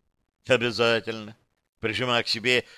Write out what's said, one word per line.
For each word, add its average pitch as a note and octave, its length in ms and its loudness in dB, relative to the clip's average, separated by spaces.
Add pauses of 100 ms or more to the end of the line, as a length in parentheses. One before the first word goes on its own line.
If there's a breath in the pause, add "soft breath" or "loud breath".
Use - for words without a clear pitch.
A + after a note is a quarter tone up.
(460)
«Обязательно». A2+ 880 0 (440)
Прижимая A#2 420 0
к - 60 -6
себе B2 360 0 (140 loud breath)